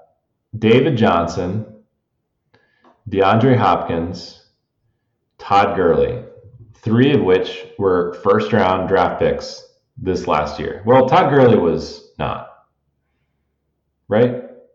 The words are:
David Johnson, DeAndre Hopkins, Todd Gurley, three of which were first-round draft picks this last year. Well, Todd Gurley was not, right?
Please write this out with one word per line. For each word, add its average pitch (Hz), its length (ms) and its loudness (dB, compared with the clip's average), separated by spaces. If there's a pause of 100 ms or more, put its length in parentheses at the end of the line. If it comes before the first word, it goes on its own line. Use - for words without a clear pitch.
(580)
David 120 400 2
Johnson, 92 680 -2 (1400)
DeAndre 107 480 2
Hopkins, 85 880 -4 (920)
Todd 101 380 0
Gurley, 82 480 0 (520)
three 123 380 2
of 110 80 2
which 92 440 0 (120)
were 90 380 0
first-round 101 720 0
draft 90 300 0
picks - 440 -4 (340)
this 90 300 -6
last 76 320 -4
year. - 260 -10
Well, 127 220 4
Todd 160 240 2
Gurley 123 260 6
was - 600 -4
not, - 300 -8 (1600)
right? 120 340 0 (320)